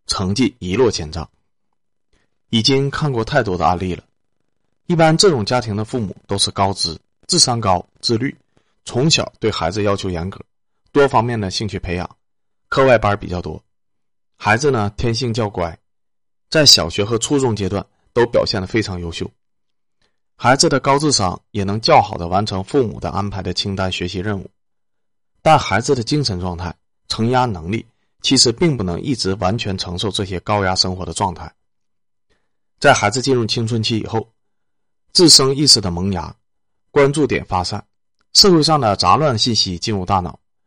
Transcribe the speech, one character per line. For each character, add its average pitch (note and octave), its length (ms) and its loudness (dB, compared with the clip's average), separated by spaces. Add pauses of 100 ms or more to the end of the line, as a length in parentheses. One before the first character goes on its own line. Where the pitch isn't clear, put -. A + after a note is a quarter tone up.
成 F#2+ 280 -2
绩 B2 260 0
一 F2+ 160 -4
落 A2+ 160 4
千 D#2 200 -8
丈。 E2 160 -8 (1200)
已 A2+ 120 2
经 C#3 300 0
看 D3+ 200 -2
过 A2+ 140 -2
太 C#3 160 0
多 G2 160 -2
的 D#2+ 80 0
案 F2 120 2
例 F2+ 180 -4
了。 D#2+ 80 -14 (800)
一 F3 100 -2
般 D#3+ 220 6
这 G#3 120 6
种 B2 140 2
家 B2 160 0
庭 A2+ 160 -4
的 A2 80 -4
父 B2+ 160 -6
母 F#2+ 160 -6 (120)
都 G2+ 100 -4
是 G2 140 -2
高 G2 220 0
知、 E2+ 240 -6 (300)
智 - 120 0
商 A#2+ 200 2
高、 F#2+ 260 0 (140)
自 A#2 180 0
律， C3+ 180 -4 (500)
从 C#3+ 240 0
小 - 300 0
对 A2 100 0
孩 E2+ 220 -2
子 G#2 120 -2
要 G2+ 120 2
求 G2 140 -6
严 F2 200 -4
格， - 100 -14 (520)
多 C#3 160 4
方 A#2+ 160 2
面 A#2+ 160 -4
的 G2 100 -4
兴 G#2+ 180 -6
趣 F#2+ 120 -8
培 F2 160 -4
养， F2+ 220 -8 (520)
课 C3+ 160 2
外 B2 120 6
班 G#2 200 0
比 - 100 -12
较 F2 140 -6
多。 D#2 200 -12 (760)
孩 G#2+ 180 2
子 C#3+ 140 0
呢， G#2+ 280 0
天 A#2 160 -2
性 A#2 200 -4
较 A2 160 -2
乖， E2+ 280 -6 (720)
在 D#3 160 2
小 F2 240 4
学 G2+ 140 -2
和 A2 140 -2
初 C#3+ 220 -2
中 B2 160 0
阶 G2 120 -4
段 F#2+ 180 -4 (280)
都 A#2+ 140 4
表 - 180 0
现 G2+ 160 -4
得 F#2 60 -6
非 A2 140 0
常 F#2 180 -6
优 E2+ 120 -8
秀。 - 180 -8 (1040)
孩 B2 200 2
子 E3 120 4
的 C#3 120 2
高 C#3 200 2
智 D3+ 120 0
商 F#2 300 0 (100)
也 G2+ 120 -4
能 G2+ 160 -2
较 C3 220 6
好 G#2+ 160 -6
地 E2+ 100 -6
完 F#2+ 180 0
成 F#2+ 180 -4
父 C3 220 0
母 - 140 -8
的 F2+ 100 -6
安 G2 180 -4
排 F#2+ 140 -6
的 F2+ 120 -6
清 G2 220 -4
单 F#2 160 -2
学 F2+ 160 -6
习 F2+ 120 -6
任 G2 200 -4
务， - 100 -14 (920)
但 D#3 160 6
孩 G2+ 220 0
子 C#3 160 0
的 A#2+ 80 -2
精 D3 200 0
神 F#2 160 -4
状 F2+ 180 -6
态、 F2 180 -10 (320)
承 A2+ 220 -2
压 B2+ 160 2
能 F2 260 -6
力 A#2 140 -4 (360)
其 - 140 2
实 B2+ 160 4
并 D#3 240 0
不 G#2+ 80 -4
能 F2 180 -4
一 C3+ 140 -4
直 F#2+ 200 -2
完 G2+ 220 0
全 G2 200 -6
承 F2+ 200 -8
受 G2+ 140 -4
这 G#2 140 -4
些 F#2 160 -6
高 G#2 240 0
压 F#2 100 0
生 F#2 200 -2
活 F#2 100 -8
的 E2+ 80 -8
状 F#2+ 200 -2
态。 - 180 -14 (1300)
在 C#3 140 6
孩 G#2 160 2
子 B2 120 -2
进 C3+ 120 0
入 A#2+ 120 2
青 A#2 200 -2
春 A2+ 160 -2
期 A2+ 160 -2
以 F#2+ 80 -4
后， A2 220 -4 (840)
自 F3 160 6
身 C3+ 260 4
意 D3 100 0
识 B2+ 140 4
的 F#2+ 100 -2
萌 F2+ 220 -2
芽， D#2+ 240 -6 (560)
关 C#3+ 220 4
注 D3 120 2
点 G#2 200 -2
发 F2+ 180 -2
散， G#2 180 -6 (520)
社 - 180 6
会 D#3+ 100 6
上 D#3 160 2
的 A2+ 200 2
杂 F#2 180 4
乱 C3 220 0
信 A2+ 180 -2
息 F#2 220 -2
进 A2 160 -4
入 F#2+ 120 -4
大 G2 140 0
脑， F2 180 -6 (300)